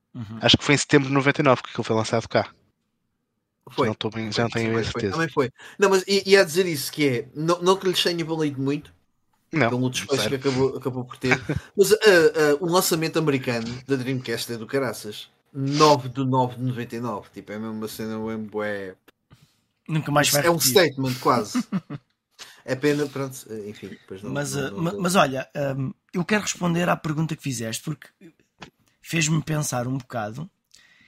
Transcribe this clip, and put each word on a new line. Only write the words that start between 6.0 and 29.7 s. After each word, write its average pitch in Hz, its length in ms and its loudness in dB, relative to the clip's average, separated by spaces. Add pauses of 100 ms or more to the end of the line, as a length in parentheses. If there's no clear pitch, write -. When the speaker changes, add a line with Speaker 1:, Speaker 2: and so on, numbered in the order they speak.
Speaker 3:
e, 196 180 2
e 190 120 8
há 196 40 8
a - 20 6
dizer 175 240 2
isso: 147 240 -4
que 147 160 0
é, 123 280 -2
não, 165 260 0
não 185 160 4
que 190 100 -4
lhes 180 140 2
tenha 175 220 -2
valido 151 380 -2
muito, 143 320 -4 (580)
Speaker 2:
Não, 131 180 2
Speaker 3:
pelo 123 200 0
desfecho - 280 -2
Speaker 2:
zero. 110 120 -2
Speaker 3:
que 139 60 0 (120)
acabou, 131 300 0
acabou 127 280 -6
por - 120 -18
ter, 123 220 0 (180)
Speaker 2:
<laughs> - 180 -12
Speaker 3:
mas, 190 160 4
ah, 214 40 8
ah, 156 640 6
o 180 80 -2
lançamento 165 500 2
americano 127 500 0 (200)
da 139 80 2
Dreamcast 123 580 -4
é 117 40 -6
do 110 100 -10
caraças. 113 640 -6 (280)
Nove 139 520 4
de 135 160 -4
nove 127 320 0
de 120 60 -6
noventa 120 340 -6
e - 20 -6
nove. 113 340 -8
Tipo, 98 200 -14
é 104 40 -8
mesmo 110 160 -8
uma 110 140 -8
cena, 110 320 -8
um 110 240 -6
bué. 104 500 -6 (920)
Speaker 1:
Nunca 151 240 -2
mais 147 180 4
vai 147 160 2
Speaker 3:
É 170 40 6
um 170 80 4
Speaker 1:
repetir. 139 140 2
Speaker 3:
statement, 135 500 4
quase. 131 500 0
Speaker 1:
<laughs> 165 280 -6 (640)
Speaker 3:
É 127 100 -2
pena, 147 300 2
pronto, 135 320 -8 (300)
enfim. 104 220 -14
Depois 95 340 -16
não, 117 80 -8
Speaker 1:
Mas, 139 240 -4
Speaker 3:
não, 139 100 -2
Speaker 1:
ah, 135 60 -8
Speaker 3:
não, - 100 -8
Speaker 1:
ma-, 165 100 0
Speaker 3:
não. 202 100 -8
Speaker 1:
mas 175 140 0
olha, 131 320 2 (300)
hum, 135 160 -4 (180)
eu 180 140 -2
quero 214 160 0
responder 175 480 -2
à 170 80 0
pergunta 156 380 -4
que - 80 -16
fizeste, 113 400 -6
porque - 240 -10 (920)
fez-me 160 420 0
pensar 139 440 -2